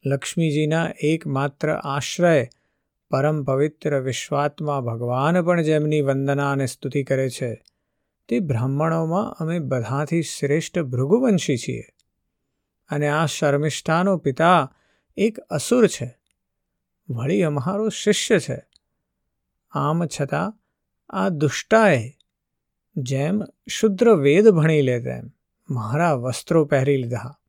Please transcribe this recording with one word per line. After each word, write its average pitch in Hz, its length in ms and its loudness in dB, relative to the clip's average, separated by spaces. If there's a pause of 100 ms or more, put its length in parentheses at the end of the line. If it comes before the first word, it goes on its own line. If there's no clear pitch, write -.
લક્ષ્મીજીના 156 840 0 (100)
એકમાત્ર 147 720 -2
આશ્રય, 147 760 0 (640)
પરમ 147 340 0
પવિત્ર 139 560 -2
વિશ્વાત્મા 143 800 -4
ભગવાન 123 640 0
પણ 170 200 2
જેમની 151 380 2
વંદના 139 520 0
અને 139 140 0
સ્તુતિ 135 380 -4
કરે 131 260 -2
છે, 120 320 -8 (680)
તે 233 120 0
બ્રાહ્મણોમાં 160 920 -2
અમે 165 260 -6
બધાથી 139 640 -2
શ્રેષ્ઠ 151 560 -4
ભૃગુવંશી 160 800 0
છીએ. 117 280 -6 (1040)
અને 147 200 -2
આ 151 180 0
શર્મિષ્ઠાનો 160 920 0
પિતા 160 560 2 (420)
એક 220 220 0
અસુર 220 480 0
છે, - 320 -4 (920)
વળી 135 320 -2
અમારો 170 460 -2
શિષ્ય - 500 0
છે. - 280 -6 (1040)
આમ 156 360 -2
છતાં 151 520 -4 (520)
આ 196 180 -2
દુષ્ટાએ 151 840 2 (840)
જેમ 143 460 -2 (260)
શુદ્ર 220 460 4
વેદ 160 340 6
ભણી 160 320 4
લે 127 200 2
તેમ 123 300 -8 (400)
મારા 135 420 0
વસ્ત્રો 131 520 0
પહેરી 139 320 2
લીધા. 123 420 -6 (100)